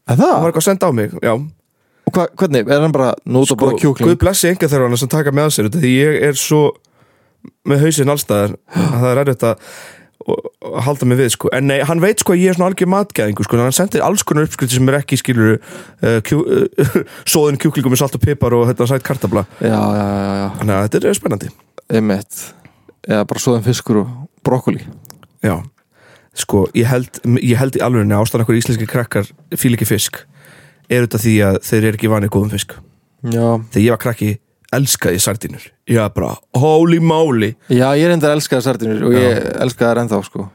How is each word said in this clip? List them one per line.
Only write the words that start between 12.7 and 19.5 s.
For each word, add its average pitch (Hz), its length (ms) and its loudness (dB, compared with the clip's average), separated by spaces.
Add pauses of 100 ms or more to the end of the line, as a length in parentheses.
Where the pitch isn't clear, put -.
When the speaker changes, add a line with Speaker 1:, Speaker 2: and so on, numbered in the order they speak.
Speaker 2:
matgæðingur, 113 560 -2
sko, - 100 0
en 117 60 4
hann 131 160 0
sendir - 240 0
alls 196 200 0
konar 151 200 0
uppskriftir 123 340 -4
sem 131 140 4
er 143 80 2
ekki, 135 180 -2
skilurðu, 110 400 2 (460)
eh, 113 160 2
kjú-, - 260 0 (220)
eh, - 420 0
<laughs> - 240 -8
soðin 147 240 2
kjúklingum 131 380 0
með 143 80 0
salt 131 160 -4
og - 20 0
pipar 131 320 0
og, 120 140 4
hérna, 123 200 0
sæt 131 160 -2
kartafla. 107 440 -2 (100)